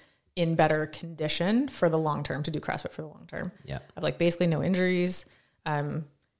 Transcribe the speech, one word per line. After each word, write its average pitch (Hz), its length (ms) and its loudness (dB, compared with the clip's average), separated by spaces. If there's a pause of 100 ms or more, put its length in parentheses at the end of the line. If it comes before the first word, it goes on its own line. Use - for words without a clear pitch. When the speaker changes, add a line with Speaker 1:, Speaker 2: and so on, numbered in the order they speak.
(360)
Speaker 1:
in 165 180 2
better 156 320 4
condition 165 800 0
for 180 200 2
the 160 100 4
long 147 240 0
term, 147 200 -4
to 165 80 -2
do - 100 -4
CrossFit - 320 -4
for - 100 -10
the 156 60 -12
long - 180 -20
term. - 260 -8 (120)
Speaker 2:
Yeah. 139 140 -8 (180)
Speaker 1:
I've, - 60 -8
like, 151 160 -2
basically 170 280 4
no 156 160 2
injuries. 180 640 2 (400)
I'm, 147 400 -2 (340)